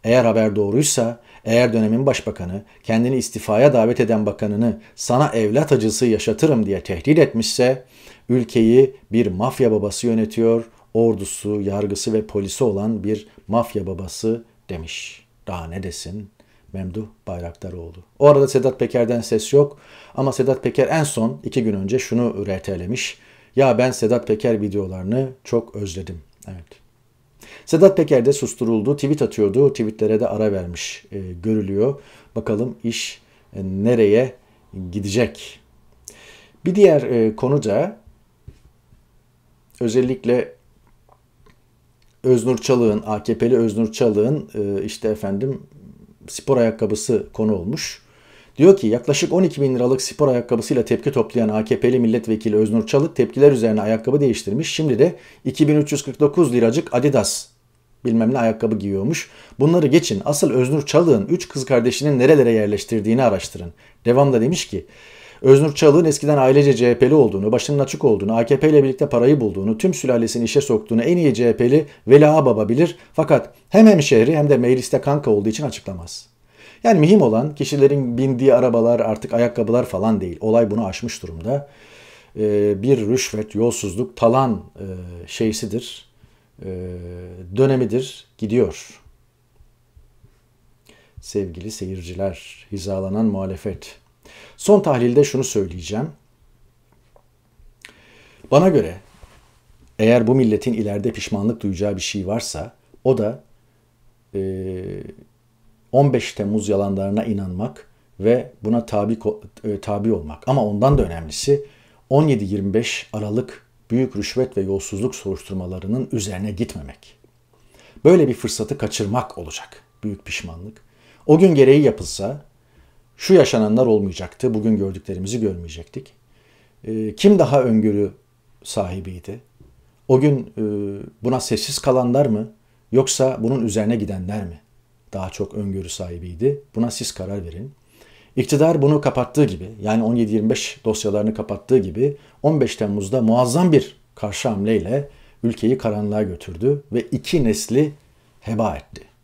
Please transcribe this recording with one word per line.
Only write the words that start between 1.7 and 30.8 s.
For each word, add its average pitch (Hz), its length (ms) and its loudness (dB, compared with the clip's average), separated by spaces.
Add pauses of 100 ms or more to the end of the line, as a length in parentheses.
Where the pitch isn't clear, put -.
dönemin 113 320 0
başbakanı 101 580 -4 (200)
kendini 120 340 0
istifaya 113 560 2
davet 117 260 2
eden 107 260 0
bakanını 104 560 -4 (140)
"Sana 135 320 0
evlat 117 440 0
acısı 110 340 0
yaşatırım." 113 600 0
diye 95 180 -4
tehdit 135 360 0
etmişse, 127 640 0 (460)
ülkeyi 120 680 4 (160)
bir 110 160 2
mafya 113 440 0
babası 104 360 -2
yönetiyor, 113 560 0 (300)
ordusu, 104 680 -2
yargısı 101 520 -4
ve 107 120 -2
polisi 98 380 -6
olan 104 400 -2
bir 107 240 -4 (200)
mafya 107 400 -4
babası 95 560 -6 (260)
demiş. - 560 -14 (220)
Daha 87 200 -10
ne 92 160 -12
desin 95 460 -12 (440)
Memduh 95 320 -10 (220)
Bayraktaroğlu? 87 720 -12 (220)
O 143 80 6
arada 139 200 8
Sedat 131 320 0
Peker'den 120 420 0
ses - 320 -4
yok 143 260 2 (360)
ama 135 160 -2
Sedat 131 320 -2
Peker 127 240 0
en 156 160 0
son 131 400 -4
iki 120 200 -2
gün 107 100 0
önce 98 260 -4
şunu 117 460 -4
R 95 160 -6
T'lemiş: 92 560 -8 (380)
"Ya 127 220 4
ben 127 140 2
Sedat 117 360 0
Peker 110 340 0
videolarını 98 680 -4 (140)
çok - 320 -4
özledim." 90 460 -10 (260)
Evet. 90 380 -20 (800)
Sedat 190 320 6
Peker 143 280 2
de 143 80 4
susturuldu, 117 640 -2
tweet 143 260 -2
atıyordu, 113 480 2
tweetlere 110 500 -2
de 117 80 0
ara 107 240 0
vermiş, 87 600 -8